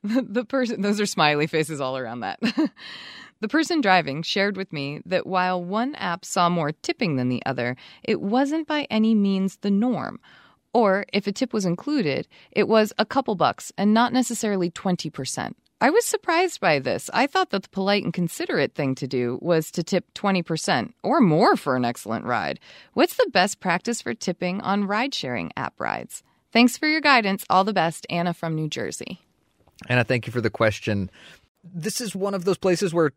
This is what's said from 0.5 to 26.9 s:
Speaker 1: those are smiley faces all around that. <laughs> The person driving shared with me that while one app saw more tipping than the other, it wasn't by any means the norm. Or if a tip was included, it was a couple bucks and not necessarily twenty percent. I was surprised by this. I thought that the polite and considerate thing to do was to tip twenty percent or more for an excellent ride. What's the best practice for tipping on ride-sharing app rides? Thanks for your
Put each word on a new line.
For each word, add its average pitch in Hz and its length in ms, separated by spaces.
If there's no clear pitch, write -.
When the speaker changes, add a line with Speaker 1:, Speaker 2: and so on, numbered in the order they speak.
Speaker 1:
those 202 180
are 208 60
smiley 151 420
faces 156 320
all 131 200
around 120 220
that. 98 200
<laughs> 254 300
The 214 60
person 311 320
driving 165 420
shared 196 360
with 196 120
me 143 360
that 180 200
while 185 380
one 226 300
app 175 320
saw 175 240
more 160 220
tipping 175 440
than 123 140
the 123 160
other, 127 280
it - 160
wasn't 277 480
by 302 220
any 220 240
means 196 420
the 202 140
norm. 202 500
Or 202 400
if 196 120
a 220 60
tip - 220
was 202 100
included, 175 640
it - 160
was 214 300
a 220 80
couple 254 300
bucks 147 420
and 208 160
not 233 180
necessarily 214 580
twenty 180 380
percent. - 480
I 240 80
was 427 160
surprised 359 560
by 156 200
this. 127 340
I 269 120
thought 370 220
that 196 140
the - 80
polite 196 340
and 180 80
considerate 180 600
thing 135 220
to 143 100
do 123 340
was 160 300
to 175 120
tip - 300
twenty 190 300
percent 160 600
or 294 200
more 208 340
for 131 200
an 123 100
excellent 113 400
ride. 101 340
What's - 240
the 427 160
best 196 260
practice 185 440
for 240 100
tipping 185 480
on 202 260
ride-sharing 185 680
app - 240
rides? 55 420
Thanks 240 240
for 311 120
your 311 120